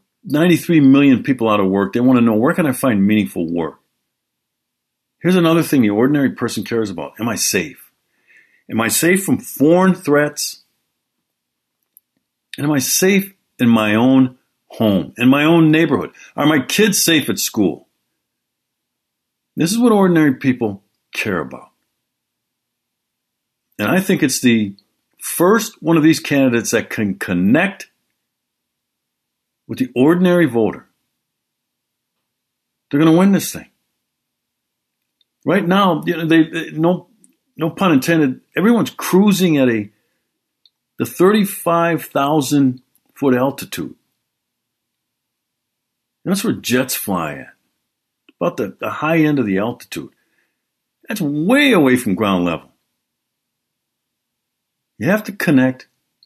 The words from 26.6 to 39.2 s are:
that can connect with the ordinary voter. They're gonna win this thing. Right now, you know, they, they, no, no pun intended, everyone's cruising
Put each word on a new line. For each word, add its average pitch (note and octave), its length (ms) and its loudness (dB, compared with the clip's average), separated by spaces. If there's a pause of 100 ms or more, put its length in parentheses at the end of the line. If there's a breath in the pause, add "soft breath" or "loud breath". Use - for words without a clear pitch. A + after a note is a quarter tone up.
that A2 180 -2
can G2+ 260 -4
connect A2 760 -2 (1800)
with - 120 -8
the B2+ 160 -6
ordinary F3 500 2
voter. A2 420 -2 (2000)
They're C#3+ 100 -2
gonna D#3+ 180 4
win G3 160 4
this - 180 -2
thing. - 180 -16 (1800)
Right E3+ 220 0
now, F3+ 380 0
you E3+ 100 -2
know, E3 100 -6
they, D#3+ 180 4
they, B2+ 280 -10
no, D#3+ 360 -2 (500)
no D#3+ 120 -4
pun F3 240 0
intended, C#3+ 480 0 (140)
everyone's G#3 340 2
cruising F3+ 680 2